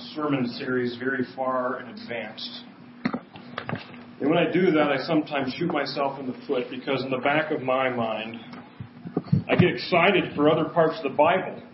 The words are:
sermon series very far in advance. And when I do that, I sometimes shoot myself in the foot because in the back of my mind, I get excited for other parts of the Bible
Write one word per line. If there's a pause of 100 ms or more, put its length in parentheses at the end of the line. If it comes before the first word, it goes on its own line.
(140)
sermon
series
very
far
in
advance. (1600)
And
when
I
do
that,
I
sometimes
shoot
myself
in
the (100)
foot
because
in
the
back
of
my
mind, (1120)
I
get
excited
for
other
parts
of
the
Bible (140)